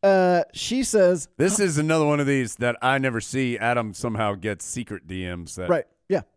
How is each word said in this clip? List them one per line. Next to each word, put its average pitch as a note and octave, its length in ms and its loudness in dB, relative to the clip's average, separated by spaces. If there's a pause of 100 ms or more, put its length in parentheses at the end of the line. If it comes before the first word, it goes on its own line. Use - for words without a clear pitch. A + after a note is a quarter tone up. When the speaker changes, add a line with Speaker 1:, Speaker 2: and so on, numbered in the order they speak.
Speaker 1:
Uh, F#3 440 4 (100)
she B3+ 300 -2
says F#3 440 4 (100)
Speaker 2:
This F#3+ 200 2
is F3+ 180 0
another D#3 300 2
one D3 140 2
of C#3 80 0
these C3 280 0
that A#2+ 240 -2
I C3 180 0
never C3 220 -2
see. B2 380 -4
Adam A2+ 360 -2
somehow G#2+ 400 -2
gets G2 300 -8
secret G#2 440 -10
D F#2 180 -8
Ms F2 300 -10
that F#2 120 -8
Speaker 1:
Right, E3+ 180 0 (220)
yeah. F#3+ 120 0 (160)